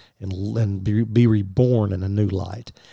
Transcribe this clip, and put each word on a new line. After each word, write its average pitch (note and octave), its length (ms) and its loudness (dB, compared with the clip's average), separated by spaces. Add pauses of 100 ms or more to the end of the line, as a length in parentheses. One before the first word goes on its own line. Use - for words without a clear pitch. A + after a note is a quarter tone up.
(200)
and, G2 380 -6
and G2 260 -2
be, G#2 200 0
be A2 220 4
reborn G#2+ 680 2
in F#2 100 -4
a F#2+ 60 -2
new G2+ 180 2
light, F#2 460 -6 (200)